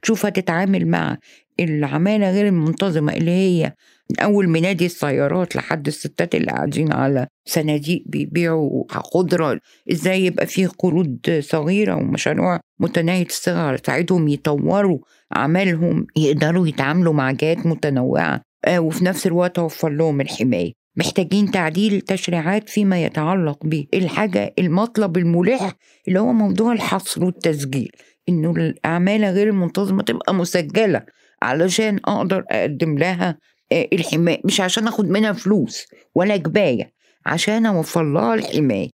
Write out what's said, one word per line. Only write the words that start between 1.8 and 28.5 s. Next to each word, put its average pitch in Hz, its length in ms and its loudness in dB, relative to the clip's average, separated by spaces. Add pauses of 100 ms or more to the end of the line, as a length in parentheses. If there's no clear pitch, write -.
غير 202 180 2
المنتظمة 165 640 2
اللي 165 180 0
هي 175 420 2 (380)
من - 100 -2
أول 202 280 4
منادي 170 380 2
السيارات 151 720 0
لحد 147 300 -2
الستات 156 480 -4
اللي - 120 0
قاعدين 147 460 -2
على 135 340 0 (220)
صناديق 151 580 -2
بيبيعوا 151 840 -2
خضرة، 160 720 0 (320)
إزاي 185 320 2
يبقى - 220 0
في 185 200 0
قروض 165 500 0 (240)
صغيرة 160 540 0
ومشاريع 165 680 0 (200)
متناهية 170 460 0
الصغر 170 500 -2
تساعدهم 160 520 0
يطوروا 151 680 0 (340)
عملهم، 170 760 0 (100)
يقدروا 156 500 2
يتعاملوا 156 460 0
مع 135 180 0
جهات 160 360 -2
متنوعة، 127 760 0 (240)
آه، 175 160 2
وفي 160 240 0
نفس 185 220 -2
الوقت 175 320 0
أوفر 160 300 -2
لهم 147 320 0
الحماية. 107 520 -2 (240)
محتاجين 190 540 0
تعديل 190 500 0
تشريعات 180 680 -2
فيما 190 360 2
يتعلق 156 600 0
بالحاجة، 160 960 -2
المطلب 190 580 0
الملح 180 600 2 (320)
اللي 185 120 2
هو 247 120 2
موضوع 220 400 2
الحصر 190 520 -2
والتسجيل، 143 680 -2 (380)
إنه 170 220 2